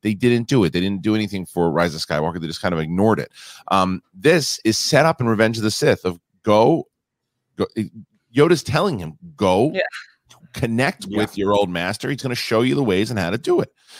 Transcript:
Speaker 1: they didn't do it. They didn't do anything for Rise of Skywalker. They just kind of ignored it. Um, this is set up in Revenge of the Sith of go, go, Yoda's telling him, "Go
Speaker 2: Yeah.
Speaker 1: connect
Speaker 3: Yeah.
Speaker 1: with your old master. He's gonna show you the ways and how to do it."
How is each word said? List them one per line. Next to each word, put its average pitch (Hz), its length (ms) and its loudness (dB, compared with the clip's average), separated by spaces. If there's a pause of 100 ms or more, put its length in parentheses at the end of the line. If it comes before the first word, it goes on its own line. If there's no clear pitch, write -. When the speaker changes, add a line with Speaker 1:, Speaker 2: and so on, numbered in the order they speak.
Speaker 1:
they 107 120 0
didn't 117 320 0
do 127 160 2
it. 80 100 0
They 87 80 0
didn't 98 220 -2
do 107 120 0
anything 98 320 -4
for 85 240 0
Rise 82 240 0
of 80 60 -8
Skywalker. 82 380 -4
They 80 80 -8
just 80 140 -10
kind 90 120 -2
of 82 60 -4
ignored 87 400 0
it. 62 120 -8 (380)
Um, 92 320 0 (120)
this 139 500 0
is 110 140 0
set 151 300 2
up 160 140 -2
in 120 60 0
Revenge 113 300 2
of 113 60 -4
the 107 80 0
Sith 131 340 0
of 87 140 -4 (240)
go, 117 440 2 (680)
go, 95 100 -2 (720)
Yoda's 156 280 4
telling 156 340 -2
him, 80 200 -10 (180)
"Go 98 400 2
Speaker 2:
Yeah. - 60 -2 (720)
Speaker 1:
connect 120 540 -2
Speaker 3:
Yeah. 101 120 -4
Speaker 1:
with 104 180 -4
your 101 160 0
old 101 160 2
master. 87 400 -4
He's 139 140 -6
gonna 123 120 -4
show 113 260 0
you 127 120 2
the 143 100 0
ways 107 280 2
and 101 80 -2
how 87 100 -2
to 104 80 -4
do 349 240 0
it." - 100 -6 (280)